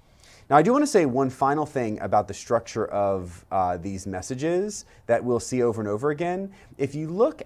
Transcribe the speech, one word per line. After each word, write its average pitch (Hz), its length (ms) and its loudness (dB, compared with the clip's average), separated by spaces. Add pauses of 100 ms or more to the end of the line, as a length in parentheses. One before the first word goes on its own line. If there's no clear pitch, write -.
(500)
Now, 139 60 6
I 156 60 10
do 208 100 4
wanna 294 160 2
say 185 180 4
one 131 240 2
final 143 340 0
thing 120 360 -4
about 104 260 2
the 98 80 -10
structure - 520 -2
of, 98 680 -2
uh, 90 240 0
these 95 280 -8
messages 151 800 -4 (220)
that 113 160 2
we'll 120 160 2
see 127 240 -2
over 113 180 2
and 104 80 -4
over 110 220 -2
again. 180 400 -4 (260)
If 135 160 -4
you 156 160 -8
look 226 380 0